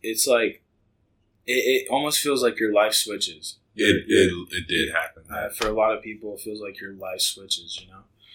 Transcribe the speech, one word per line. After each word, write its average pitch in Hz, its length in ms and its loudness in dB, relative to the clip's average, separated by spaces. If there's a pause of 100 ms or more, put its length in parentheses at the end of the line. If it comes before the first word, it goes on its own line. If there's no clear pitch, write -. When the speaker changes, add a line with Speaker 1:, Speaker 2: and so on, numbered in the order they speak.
Speaker 1:
It's 110 240 0
like, 117 360 2 (840)
it, 127 400 2
it - 40 -12
almost 147 300 0
feels 139 240 0
like 113 160 0
your 107 140 2
life 107 200 4
switches. - 640 -4 (180)
Speaker 2:
It, 104 320 4
Speaker 1:
Your, 95 160 6
Speaker 2:
it, 87 280 0
it 90 160 -6
did 82 260 -2
happen. 82 380 -4
Speaker 1:
Uh, 104 180 -6
for 107 180 -4
a 107 40 0
lot 110 240 2
of 107 80 -10
people, 104 320 -12
it - 60 -16
feels 107 180 -10
like 98 220 -14
your 98 120 -14
life 92 280 -8
switches, 87 600 -6
you 92 100 -20
know? 95 100 -20 (340)